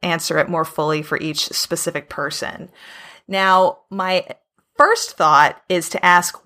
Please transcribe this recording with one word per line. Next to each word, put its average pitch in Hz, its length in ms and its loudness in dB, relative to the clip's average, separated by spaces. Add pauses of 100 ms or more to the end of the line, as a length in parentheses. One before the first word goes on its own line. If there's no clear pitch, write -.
answer 165 360 -2
it 151 100 0
more 165 160 -2
fully 156 380 -4
for 151 160 -4
each 156 300 -6
specific - 600 -6
person. - 640 -10 (580)
Now, 190 520 2 (100)
my 185 360 -2 (520)
first 392 400 2
thought 151 500 4
is 175 220 -2
to - 120 -6
ask 180 440 2